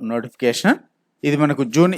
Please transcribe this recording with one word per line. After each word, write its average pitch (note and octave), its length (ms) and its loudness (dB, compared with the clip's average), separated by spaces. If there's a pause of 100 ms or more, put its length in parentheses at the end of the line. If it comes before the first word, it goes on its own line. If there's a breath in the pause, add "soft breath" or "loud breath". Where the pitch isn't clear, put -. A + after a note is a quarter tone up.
(120)
నోటిఫికేషన్. A#2+ 640 -2 (520)
ఇది C#3+ 140 0
మనకు C#3+ 200 0 (120)
జూన్ F3+ 220 4